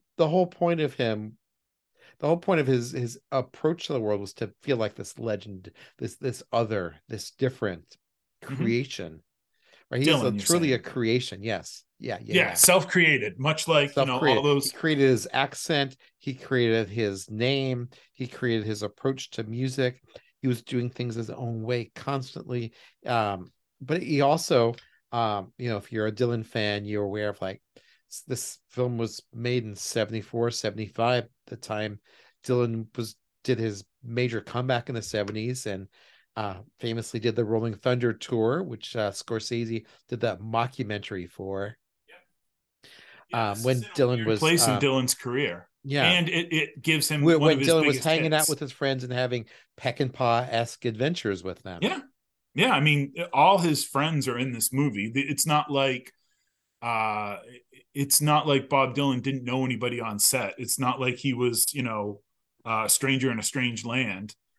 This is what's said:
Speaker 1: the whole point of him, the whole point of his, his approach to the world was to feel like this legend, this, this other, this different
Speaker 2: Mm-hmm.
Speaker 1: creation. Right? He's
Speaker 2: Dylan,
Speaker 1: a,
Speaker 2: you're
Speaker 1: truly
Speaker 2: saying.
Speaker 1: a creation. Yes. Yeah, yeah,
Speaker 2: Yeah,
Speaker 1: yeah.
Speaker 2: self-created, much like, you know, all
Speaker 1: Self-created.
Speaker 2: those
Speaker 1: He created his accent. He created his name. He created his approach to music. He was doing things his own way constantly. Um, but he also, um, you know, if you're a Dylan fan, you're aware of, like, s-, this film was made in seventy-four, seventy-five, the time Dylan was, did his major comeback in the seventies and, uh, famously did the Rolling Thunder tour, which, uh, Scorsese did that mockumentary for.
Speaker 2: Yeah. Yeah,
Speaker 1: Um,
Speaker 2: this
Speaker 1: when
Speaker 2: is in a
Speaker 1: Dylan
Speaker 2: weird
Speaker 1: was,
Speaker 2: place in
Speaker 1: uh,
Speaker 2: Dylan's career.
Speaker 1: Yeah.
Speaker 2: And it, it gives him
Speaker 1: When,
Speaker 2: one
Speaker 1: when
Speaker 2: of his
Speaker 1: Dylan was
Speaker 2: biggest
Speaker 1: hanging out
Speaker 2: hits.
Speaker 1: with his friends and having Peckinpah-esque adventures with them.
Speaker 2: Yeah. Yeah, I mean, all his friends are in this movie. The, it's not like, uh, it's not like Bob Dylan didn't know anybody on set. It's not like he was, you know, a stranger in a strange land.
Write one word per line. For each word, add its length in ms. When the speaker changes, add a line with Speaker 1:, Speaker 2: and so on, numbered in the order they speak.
Speaker 1:
the 100
whole 200
point 340
of 120
him, 440
the 80
whole 100
point 240
of 60
his, 240
his 280
approach 560
to 60
the 60
world 220
was 140
to 160
feel 160
like 180
this 220
legend, 540
this, 200
this 340
other, 440
this 240
different 640
Speaker 2:
Mm-hmm. 120
Speaker 1:
creation. 640
Right? 80
He's 80
Speaker 2:
Dylan, 200
Speaker 1:
a, 40
Speaker 2:
you're 80
Speaker 1:
truly 300
Speaker 2:
saying. 100
Speaker 1:
a 0
creation. 640
Yes. 400
Yeah, 240
yeah, 120
Speaker 2:
Yeah, 120
Speaker 1:
yeah. 80
Speaker 2:
self-created, 840
much 300
like, 280
you 100
know, 80
all 60
Speaker 1:
Self-created. 260
Speaker 2:
those 260
Speaker 1:
He 0
created 380
his 220
accent. 640
He 160
created 560
his 400
name. 600
He 120
created 400
his 160
approach 500
to 120
music. 580
He 60
was 160
doing 260
things 240
his 160
own 320
way 320
constantly. 800
Um, 460
but 200
he 200
also, 520
um, 480
you 100
know, 80
if 140
you're 160
a 40
Dylan 340
fan, 400
you're 180
aware 260
of, 120
like, 200
s-, 180
this 300
film 280
was 240
made 320
in 100
seventy-four, 760
seventy-five, 760
the 100
time 420
Dylan 420
was, 180
did 160
his 240
major 380
comeback 480
in 60
the 80
seventies 640
and, 200
uh, 200
famously 400
did 160
the 100
Rolling 300
Thunder 380
tour, 500
which, 320
uh, 160
Scorsese 760
did 140
that 180
mockumentary 920
for. 480
Speaker 2:
Yeah. 800
Yeah, 220
Speaker 1:
Um, 60
Speaker 2:
this 80
Speaker 1:
when 120
Speaker 2:
is 60
in 60
a 40
Speaker 1:
Dylan 240
Speaker 2:
weird 100
Speaker 1:
was, 120
Speaker 2:
place 280
in 60
Speaker 1:
uh, 60
Speaker 2:
Dylan's 360
career. 520
Speaker 1:
Yeah. 280
Speaker 2:
And 180
it, 240
it 280
gives 280
him 140
Speaker 1:
When, 160
Speaker 2:
one 80
Speaker 1:
when 80
Speaker 2:
of 60
his 80
Speaker 1:
Dylan 180
was 80
Speaker 2:
biggest 120
Speaker 1:
hanging 260
out 80
Speaker 2:
hits. 80
Speaker 1:
with 100
his 120
friends 320
and 80
having 340
Peckinpah-esque 1080
adventures 580
with 200
them. 180
Speaker 2:
Yeah. 180
Yeah, 180
I 100
mean, 320
all 260
his 260
friends 420
are 100
in 140
this 220
movie. 360
The, 120
it's 260
not 240
like, 400
uh, 560
it's 260
not 260
like 220
Bob 260
Dylan 280
didn't 240
know 180
anybody 380
on 180
set. 380
It's 200
not 220
like 160
he 180
was, 400
you 80
know, 380
a 240
stranger 420
in 80
a 40
strange 420
land. 500